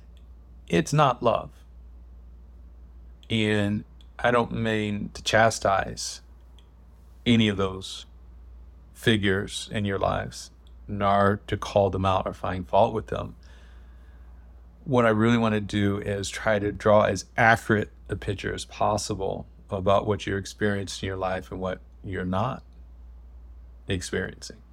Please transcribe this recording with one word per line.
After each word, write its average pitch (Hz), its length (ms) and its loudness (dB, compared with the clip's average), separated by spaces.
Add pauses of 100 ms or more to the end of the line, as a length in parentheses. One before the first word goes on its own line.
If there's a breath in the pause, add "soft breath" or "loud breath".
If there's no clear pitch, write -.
(680 soft breath)
it's 170 260 0
not 143 300 2
love. 113 280 0 (1800)
And 107 560 2 (340)
I 120 120 4
don't 120 200 2
mean 110 640 -2
to - 100 -14
chastise 104 960 0 (1040)
any 113 220 4
of 98 100 0
those 95 480 -6 (880)
figures 101 800 -2
in 107 140 -4
your 98 120 -2
lives, 98 540 -4 (360)
nor 101 600 2
to 101 100 -2
call 98 320 2
them 95 160 -2
out 95 220 2
or 92 60 -6
find 92 340 -6
fault 113 260 4
with 107 140 -6
them. - 280 -8 (1500 soft breath)
What 123 220 2
I 113 40 6
really 113 280 4
want 113 160 2
to 107 80 0
do 101 380 0
is 101 300 -4
try 107 300 0
to 101 120 -2
draw 104 320 6
as 101 220 0 (120)
accurate 113 520 4 (200)
a 107 60 -6
picture 95 380 -6
as 92 120 -10
possible 104 840 -4 (220)
about 98 360 2
what 101 220 -2
you're 98 100 -2
experiencing 98 720 -4
in - 0 -
your 95 100 -6
life 92 340 -6
and 98 100 -8
what 92 180 -6 (240)
you're 95 220 -6
not 98 360 -4 (1300)
experiencing. - 720 -6 (160)